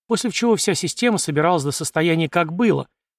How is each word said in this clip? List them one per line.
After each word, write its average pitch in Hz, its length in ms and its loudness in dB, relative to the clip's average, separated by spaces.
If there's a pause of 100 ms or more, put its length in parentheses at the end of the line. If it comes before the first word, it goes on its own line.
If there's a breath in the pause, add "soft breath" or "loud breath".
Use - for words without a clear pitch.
после 226 240 -2
чего 233 240 2
вся 196 180 0
система 208 440 -2
собиралась 156 460 0
до 139 80 -2
состояния 160 580 0
"как 170 240 0
было", 175 340 2 (320)